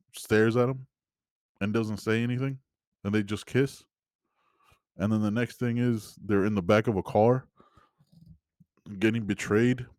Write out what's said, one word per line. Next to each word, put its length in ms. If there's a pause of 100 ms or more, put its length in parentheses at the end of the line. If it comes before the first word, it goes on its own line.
(160)
stares 400
at 140
him 160 (760)
and 120
doesn't 240
say 240
anything, 380 (440)
and 80
they 120
just 240
kiss. 360 (1160)
And 140
then 80
the 80
next 300
thing 180
is 380 (100)
they're 200
in 100
the 80
back 240
of 80
a 80
car 420 (1500)
getting 280
betrayed 600 (140)